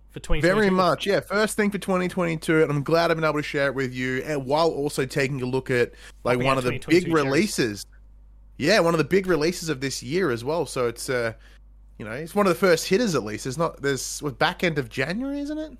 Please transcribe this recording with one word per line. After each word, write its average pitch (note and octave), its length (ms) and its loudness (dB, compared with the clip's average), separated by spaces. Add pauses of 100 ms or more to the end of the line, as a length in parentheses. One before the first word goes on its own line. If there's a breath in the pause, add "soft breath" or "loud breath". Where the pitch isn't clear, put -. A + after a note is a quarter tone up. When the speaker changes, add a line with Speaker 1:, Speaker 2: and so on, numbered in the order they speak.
(100)
Speaker 1:
for - 100 -14
twenty - 220 2
twenty-two. F3+ 120 6
Speaker 2:
Very G#3 140 4
much, F#3 380 2
yeah. F#3 140 2
First G#3 360 0
thing G#3 140 2
for G3+ 80 -4
twenty F3+ 300 0
twenty-two, E3 520 0
and D3 100 4
I'm C#3+ 120 0
glad E3 280 2
I've E3 60 2
been D#3+ 80 -4
able D3+ 140 2
to D3 40 -2
share C#3 260 0
it A#2+ 60 -2
with B2+ 200 -4
you, B2+ 320 -2
and D3+ 180 -4
while D3+ 240 2
also C#3+ 380 -2
taking C#3 340 -2
a B2+ 60 -4
look B2+ 240 -2
at, B2 220 2 (300 loud breath)
like, A#2+ 120 2
Speaker 1:
Popping B2+ 100 0
Speaker 2:
one C3+ 120 4
Speaker 1:
out - 20 0
Speaker 2:
of B2 60 -2
the B2+ 40 2
Speaker 1:
twenty - 120 -4
twenty-two F3 260 2
Speaker 2:
big E3 80 -2
Speaker 1:
cherries. D3 100 4
Speaker 2:
releases. C3+ 600 0 (720)
Yeah, F3+ 220 4
one E3+ 120 2
of E3 60 2
the D3 60 4
big F#3 220 0
releases E3 440 0
of B2+ 100 -4
this C3+ 220 -6
year D#3 280 -2
as A#2 140 -4
well, D3+ 220 -2
so B2+ 200 -2
it's, - 220 -6
uh, A#2 240 -2 (680 soft breath)
you A#2 80 -12
know, G#2+ 60 -10
it's D#3 220 -10
one G3+ 120 4
of F#3 40 4
the E3 80 2
first F3+ 300 4
hitters G3 260 2
at A#2+ 80 2
least. G#2+ 240 -8
It's C3 120 -6
not, E3 220 -4
there's, - 420 -4
what, C#3 140 -6
back F3 280 0
end E3 140 0
of A#2+ 100 -4
January, A3+ 500 -4
isn't D4 200 -6
it? D#4 220 -10